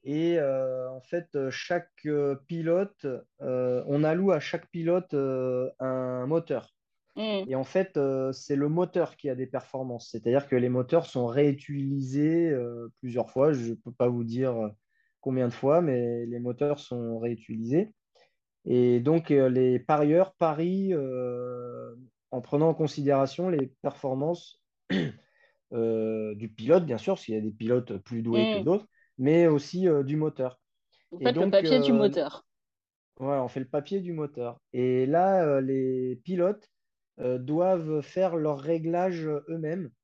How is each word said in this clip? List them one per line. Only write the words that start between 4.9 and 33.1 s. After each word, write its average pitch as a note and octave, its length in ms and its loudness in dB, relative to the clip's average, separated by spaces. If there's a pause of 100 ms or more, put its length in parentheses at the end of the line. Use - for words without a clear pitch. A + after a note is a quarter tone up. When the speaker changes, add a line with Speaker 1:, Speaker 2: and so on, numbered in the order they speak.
Speaker 1:
euh, C3 540 -2 (100)
un B2+ 480 -4
moteur. D#3 420 -2 (480)
Speaker 2:
Mm. G#3 320 -4
Speaker 1:
Et C3 60 -2
en C3 100 -2
fait, F#3+ 320 -2
euh, C3+ 340 0
c'est C#3 240 -4
le C#3+ 140 2
moteur E3+ 480 0
qui D3 120 -6
a B2+ 60 -2
des B2+ 120 -6
performances. B2+ 640 -8
C'est-à-dire B2 360 2
que C3 80 2
les B2 140 4
moteurs B2+ 380 2
sont B2 180 -2
réutilisés, C#3+ 1200 0
euh, A#2+ 520 -4
plusieurs A#2+ 300 -4
fois. C#3+ 200 4
Je A#2 220 -2
peux A2 180 -12
pas B2 160 2
vous A#2+ 160 0
dire, A#2+ 320 -2
euh, G#2+ 140 -2 (500)
combien B2+ 300 0
de B2 40 -6
fois, D3+ 280 4
mais A#2+ 460 -2
les A#2+ 120 -8
moteurs C#3+ 400 -2
sont A#2 400 -8
réutilisés. A#2 760 -4 (680)
Et B2 380 4
donc, D#3+ 300 2
euh, C3+ 180 6
les B2+ 300 4
parieurs D3+ 560 4
parient, F3 640 0
euh, B2 960 -6 (380)
en B2+ 80 -4
prenant D3+ 300 2
en D#3 40 2
considération C#3+ 760 0
les C#3 180 0 (140)
performances, C#3+ 800 -4 (280)
<clears throat> - 840 -6
euh, A2 600 -2
du G#2+ 140 -10
pilote, D#3 360 4
bien B2 120 -4
sûr, F#3+ 180 -2
parce - 100 -18
qu'il A2 100 -4
y - 20 0
a G#2+ 40 -2
des G#2+ 100 -4
pilotes A#2 460 -2
plus A#2 240 -8
doués A2+ 320 2
que G2+ 80 -2
Speaker 2:
Mm. - 20 -6
Speaker 1:
d'autres, F#3+ 240 0 (300)
mais D#3+ 300 6
aussi, D#3+ 420 2
euh, C#3+ 140 4
du C#3 120 -2
moteur. D3 440 -4 (520)
Speaker 2:
Vous F3 80 -14
Speaker 1:
Et - 60 -6
Speaker 2:
faites - 100 2
le E3+ 60 2
Speaker 1:
donc, F#3+ 100 2
Speaker 2:
papier F#3+ 280 4
du C4+ 120 4
Speaker 1:
euh, A3+ 40 6
Speaker 2:
moteur. F#3 500 0 (720)